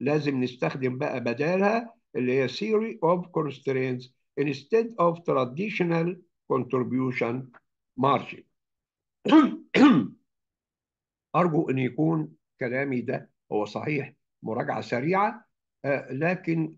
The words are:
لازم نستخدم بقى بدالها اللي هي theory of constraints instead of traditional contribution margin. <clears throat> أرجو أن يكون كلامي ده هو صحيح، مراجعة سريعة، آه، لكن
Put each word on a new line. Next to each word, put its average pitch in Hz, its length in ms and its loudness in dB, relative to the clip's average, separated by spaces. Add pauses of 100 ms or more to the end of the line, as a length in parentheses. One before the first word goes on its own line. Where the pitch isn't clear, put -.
لازم 139 400 0
نستخدم 127 580 -4
بقى 131 220 -4
بدالها 185 760 0 (220)
اللي 123 160 0
هي 131 160 2
theory 220 460 -2
of 175 320 2
constraints 131 840 -4 (320)
instead 151 460 0 (140)
of 170 240 2
traditional 165 920 0 (360)
contribution 127 880 -2 (580)
margin. 131 420 0 (840)
<clears throat> 240 960 6 (1160)
أرجو 160 340 2
أن 135 80 0
يكون 156 540 0 (280)
كلامي 127 400 -2
ده 117 300 -6 (220)
هو 104 120 0
صحيح، 139 480 -4 (300)
مراجعة 113 380 -4
سريعة، 185 640 -2 (400)
آه، 135 280 -2
لكن 165 640 -2